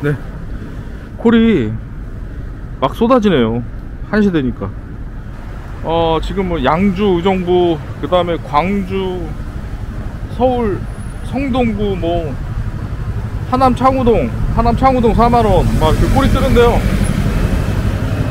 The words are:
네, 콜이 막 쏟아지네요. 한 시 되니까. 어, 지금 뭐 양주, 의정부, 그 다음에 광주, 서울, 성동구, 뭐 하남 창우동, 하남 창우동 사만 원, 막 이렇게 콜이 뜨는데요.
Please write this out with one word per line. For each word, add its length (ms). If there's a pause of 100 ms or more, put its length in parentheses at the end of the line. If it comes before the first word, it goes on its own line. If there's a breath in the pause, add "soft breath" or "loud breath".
네, 140 (1000 loud breath)
콜이 540 (1120)
막 140
쏟아지네요. 680 (460)
한 140
시 80
되니까. 380 (1120)
어, 400
지금 260
뭐 140
양주, 400 (140)
의정부, 600 (240)
그 60
다음에 300
광주, 840 (1120)
서울, 440 (460)
성동구, 720
뭐 380 (1160)
하남 240
창우동, 540 (260)
하남 200
창우동 380
사만 320
원, 180 (160)
막 160
이렇게 200
콜이 140
뜨는데요. 420 (1600)